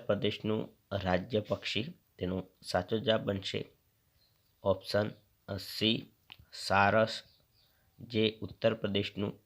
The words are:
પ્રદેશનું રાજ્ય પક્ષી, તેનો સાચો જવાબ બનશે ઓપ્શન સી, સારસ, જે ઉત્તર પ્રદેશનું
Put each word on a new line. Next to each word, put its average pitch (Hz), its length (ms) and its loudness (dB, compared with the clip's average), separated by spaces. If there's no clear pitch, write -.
પ્રદેશનું 107 520 0
રાજ્ય 92 360 2
પક્ષી, 104 460 -4
તેનો 92 180 -2
સાચો 95 280 -2
જવાબ 110 280 0
બનશે 101 340 -4
ઓપ્શન 101 440 2
સી, 110 400 0
સારસ, 101 480 4
જે 110 260 0
ઉત્તર 110 300 0
પ્રદેશનું 101 580 -2